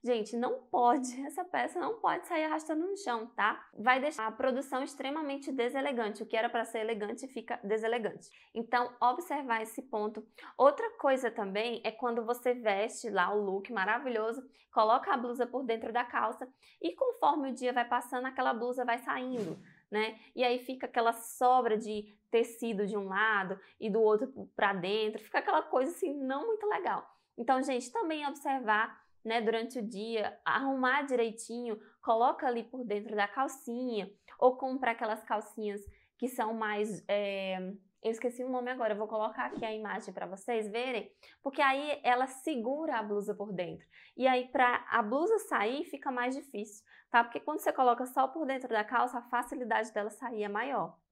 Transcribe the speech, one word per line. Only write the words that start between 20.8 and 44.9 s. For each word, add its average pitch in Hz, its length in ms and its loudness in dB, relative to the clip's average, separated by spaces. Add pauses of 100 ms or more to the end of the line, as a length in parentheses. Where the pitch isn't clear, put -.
aquela 233 300 2
sobra 247 640 4
de 214 360 -6 (160)
tecido 226 560 2
de 208 100 -2
um 196 120 -4
lado 190 500 2 (220)
e 220 80 -2
do 220 140 4
outro 214 520 4
pra 202 200 2
dentro. 214 480 -2
Fica - 160 -2
aquela 311 240 4
coisa 277 300 0
assim, 320 200 -2
não 277 340 -2
muito 440 200 0
legal. 285 420 -2 (300)
Então, 262 240 2
gente, 254 280 -2
também 320 360 -2
observar, 247 760 0 (220)
né, 226 160 0
durante 226 380 0
o 226 40 -4
dia, 220 640 -4
arrumar 269 580 2
direitinho, 233 800 -2 (220)
coloca 247 440 4
ali 233 180 0
por 254 200 -10
dentro 208 320 -4
da 202 100 4
calcinha, 240 840 -4 (280)
ou 254 180 8
compra 262 340 0
aquelas 226 320 -2
calcinhas 214 580 -2 (380)
que 240 100 0
são 226 240 0
mais, 214 560 -2
é... 196 640 0 (300)
Eu 220 80 0
esqueci 247 340 -4
o 262 60 -4
nome 247 200 -2
agora, 240 220 0
eu 202 60 0
vou 214 100 -2
colocar 220 380 -2
aqui 233 180 -6
a 220 80 -4
imagem 208 400 -6
pra 185 140 -8
vocês 214 440 -4
verem, 233 400 -4 (320)
porque 277 200 0
aí 285 400 2
ela 247 240 4
segura 269 720 -2
a 214 40 -2
blusa 208 320 -2
por 202 160 -6
dentro. 175 380 -6 (260)
E 247 120 2
aí 254 220 4
pra 247 420 4